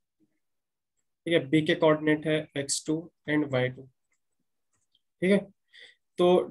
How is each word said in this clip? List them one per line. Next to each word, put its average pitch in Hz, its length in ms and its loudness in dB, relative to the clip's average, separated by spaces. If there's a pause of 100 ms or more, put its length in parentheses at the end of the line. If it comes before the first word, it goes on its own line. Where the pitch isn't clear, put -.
(1300)
ठीक 165 80 0
है? 139 140 0
B 156 140 2
के 165 120 -2
coordinate 151 520 0
है 156 100 0 (200)
X 139 300 -6
two 156 80 -2 (360)
and 151 220 -2
Y 127 160 0
टू, 127 140 -14
ठीक - 1500 -10
है? 202 60 4 (800)
तो 180 320 4